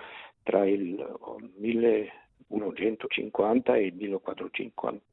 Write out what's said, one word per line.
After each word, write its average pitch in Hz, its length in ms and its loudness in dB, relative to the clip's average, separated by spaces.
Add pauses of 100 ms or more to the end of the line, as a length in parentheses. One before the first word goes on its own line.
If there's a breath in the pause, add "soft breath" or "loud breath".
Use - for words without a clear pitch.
(480 loud breath)
tra 98 180 4
il, 98 320 0
oh, - 400 -10 (200)
millequattrocentocinquanta 110 2250 0
e 104 120 4
il 87 80 -6
millequattrocentocinquanta, 98 1160 -6